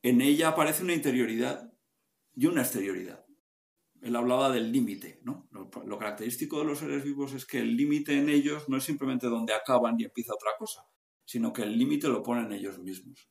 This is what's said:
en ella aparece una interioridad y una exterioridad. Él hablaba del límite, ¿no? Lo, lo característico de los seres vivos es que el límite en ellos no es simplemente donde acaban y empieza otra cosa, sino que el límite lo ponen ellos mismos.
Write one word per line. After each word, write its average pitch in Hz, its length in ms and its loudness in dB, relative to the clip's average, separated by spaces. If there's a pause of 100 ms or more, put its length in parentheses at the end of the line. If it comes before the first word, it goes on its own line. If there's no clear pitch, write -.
en 123 180 6
ella 147 280 6
aparece - 340 2
una 175 120 0
interioridad 127 760 0 (600)
y 131 120 2
una 156 160 4
exterioridad. 95 640 -4 (760)
Él 120 160 -2
hablaba 127 340 4
del 113 220 0
límite, 101 500 -2
¿no? - 280 -10
Lo, 95 200 -16 (140)
lo 104 140 -8
característico 113 600 -6
de 147 60 -2
los 147 140 -2
seres 143 260 -4
vivos 139 300 -6
es 127 120 -10
que 139 120 -6
el 117 180 0
límite 147 420 2
en 143 120 2
ellos 147 380 2
no 131 100 0
es 135 60 -2
simplemente 131 440 -2
donde 113 260 0
acaban 117 460 2
y 113 40 0
empieza 117 300 -6
otra 107 240 -2
cosa, - 300 -12 (360)
sino 113 280 -2
que 120 100 -6
el 107 160 0
límite 147 300 2
lo 113 140 0
ponen 117 300 -2
ellos 95 260 -8
mismos. 92 520 -14